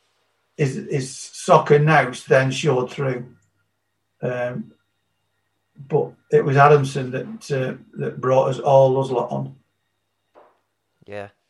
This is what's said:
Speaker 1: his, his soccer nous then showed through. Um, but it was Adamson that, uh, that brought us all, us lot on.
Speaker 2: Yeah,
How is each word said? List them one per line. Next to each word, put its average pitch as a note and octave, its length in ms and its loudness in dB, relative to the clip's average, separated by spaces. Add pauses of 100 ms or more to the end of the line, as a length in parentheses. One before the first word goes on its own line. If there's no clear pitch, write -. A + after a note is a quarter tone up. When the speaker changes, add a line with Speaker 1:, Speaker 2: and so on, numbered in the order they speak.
(580)
Speaker 1:
his, C#3 180 -2
his - 420 -8
soccer - 600 2
nous D3 460 0
then C3+ 260 2
showed B2+ 400 -2
through. C3+ 340 -6 (960)
Um, B2 520 -8 (1160)
but - 240 -2 (180)
it D3+ 140 4
was C3+ 100 0
Adamson C#3 560 4
that, A2+ 400 -10
uh, C3 240 -4 (220)
that - 240 -8
brought C3 280 2
us C3 100 -6
all, C3+ 420 4
us C3 80 -6
lot B2 220 -2
on. C3+ 240 -8 (1500)
Speaker 2:
Yeah, G2+ 240 -14 (200)